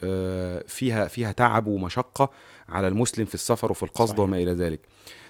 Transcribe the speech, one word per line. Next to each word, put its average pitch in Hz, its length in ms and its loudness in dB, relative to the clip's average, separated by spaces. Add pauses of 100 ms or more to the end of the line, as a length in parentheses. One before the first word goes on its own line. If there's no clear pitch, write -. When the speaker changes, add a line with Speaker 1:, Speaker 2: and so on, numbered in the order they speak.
Speaker 1:
آه، 92 600 -2
فيها، 113 420 -2
فيها 113 240 -4
تعب 113 340 4
ومشقة 104 640 0 (380)
على 92 200 0
المسلم 110 360 0
في 98 100 -8
السفر 113 360 0
وفي 95 120 -6
القصد 113 260 0
Speaker 2:
صحيح. 104 120 0
Speaker 1:
وما 95 160 2
إلى 90 160 2
ذلك. 85 280 -2 (500)